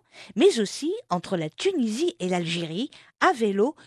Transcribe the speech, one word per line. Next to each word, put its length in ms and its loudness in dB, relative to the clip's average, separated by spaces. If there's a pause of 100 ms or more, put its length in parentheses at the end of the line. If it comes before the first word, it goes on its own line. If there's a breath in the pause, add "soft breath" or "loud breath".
(380 loud breath)
mais 240 6
aussi 320 -4 (160)
entre 260 -4
la 140 -2
Tunisie 720 0
et 80 -2
l'Algérie, 600 -4 (300 loud breath)
à 140 4
vélo, 420 0 (120 soft breath)